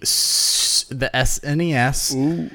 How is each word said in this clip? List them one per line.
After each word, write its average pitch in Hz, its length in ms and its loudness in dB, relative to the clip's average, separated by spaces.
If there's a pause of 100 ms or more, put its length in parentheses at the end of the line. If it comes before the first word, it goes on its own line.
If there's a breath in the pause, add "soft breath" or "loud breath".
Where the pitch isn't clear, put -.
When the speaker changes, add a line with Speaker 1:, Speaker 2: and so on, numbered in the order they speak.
Speaker 1:
s-, - 880 0
the 131 260 -4
S 127 260 0
N 147 180 0
E 170 140 0
S. 131 400 0
Speaker 2:
Ooh, 160 400 0